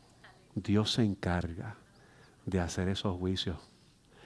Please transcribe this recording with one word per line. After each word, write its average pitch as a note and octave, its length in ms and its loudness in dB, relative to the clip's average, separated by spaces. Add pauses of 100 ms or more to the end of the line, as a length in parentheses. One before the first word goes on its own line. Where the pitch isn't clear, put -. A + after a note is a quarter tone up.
(560)
Dios G#2 360 2
se A#2+ 120 2
encarga F2+ 720 -2 (720)
de F#2 100 2
hacer F2+ 300 0
esos F#2+ 280 -2
juicios. F#2 400 -2 (680)